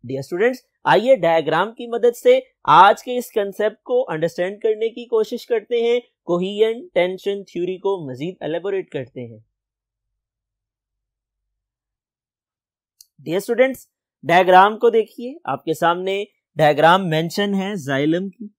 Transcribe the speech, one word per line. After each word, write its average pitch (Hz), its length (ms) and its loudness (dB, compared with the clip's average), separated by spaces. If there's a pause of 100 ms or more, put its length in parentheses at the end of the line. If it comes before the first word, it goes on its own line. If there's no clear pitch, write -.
डियर 131 180 -8
स्टूडेंट्स, 220 420 -4 (220)
आइए 208 320 4
डायग्राम 165 540 0
की 240 160 -16
मदद 233 260 0
से 254 280 2 (260)
आज 190 340 6
के 247 160 -8
इस 240 140 -8
कॉन्सेप्ट 208 520 -4
को 254 200 -2
अंडरस्टैंड 175 580 -6
करने 220 280 -2
की 240 160 -12
कोशिश 226 400 -4
करते 233 360 -4
हैं, 240 200 0 (220)
कोहेजन 208 580 -2 (140)
टेंशन 190 500 -4
थ्योरी 180 320 -6
को 196 180 -4 (120)
मजीद 139 360 -10
एलेबोरेट 175 460 -6
करते 131 320 -12
हैं। 113 220 -18 (3750)
डियर 156 200 -6
स्टूडेंट्स, 247 480 -2 (360)
डायग्राम 185 540 6
को 233 120 2
देखिए, 233 460 -4 (120)
आपके 139 260 -6
सामने 185 520 -4 (320)
डायग्राम 151 500 4
मेंशन 170 460 -2
है 196 240 -4
जाइलम 151 520 -2
की। 208 300 -18